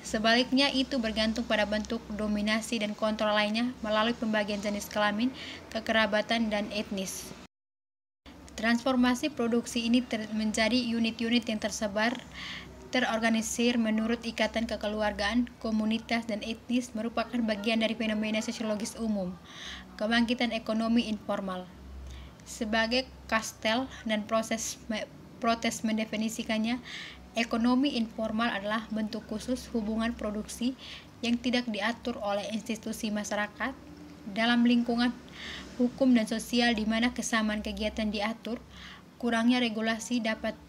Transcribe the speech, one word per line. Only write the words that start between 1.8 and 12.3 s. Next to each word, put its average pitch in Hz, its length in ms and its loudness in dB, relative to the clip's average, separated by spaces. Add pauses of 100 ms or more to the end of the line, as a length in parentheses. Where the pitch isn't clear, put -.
dominasi 214 640 0
dan 208 160 -2
kontrol 214 400 2
lainnya 220 480 2
melalui 214 320 2
pembagian 208 480 0
jenis 208 240 -2
kelamin, 208 480 2 (320)
kekerabatan, 220 800 2
dan 208 240 -2
etnis. 202 560 -6 (1300)
Transformasi 247 800 2
produksi 233 480 0
ini 233 160 4
ter-, 214 320 -4
menjadi 220 480 2
unit-unit 226 640 2
yang 220 160 -2
tersebar, 214 560 0 (720)